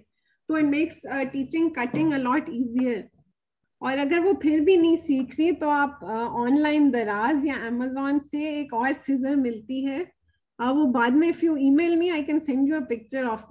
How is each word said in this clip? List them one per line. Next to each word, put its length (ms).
तो 120
it 60
makes, 520
uh, 180
teaching 420
cutting 360
a 120
lot 220
easier। 540
और 160
अगर 220
वो 120
फिर 280
भी 160
नहीं 200
सीख 440
रही, 120
तो 160
आप, 360
uh, 60
ऑनलाइन 800
दराज 560
या 240
Amazon 540
से 360
एक 140
और 180
scissor 440
मिलती 480
है, 360
आ, 100
वो 160
बाद 260
में 200
if 60
you 140
email 440
me, 160
I 160
can 120
send 260
you 100
a 100
picture 440
of 100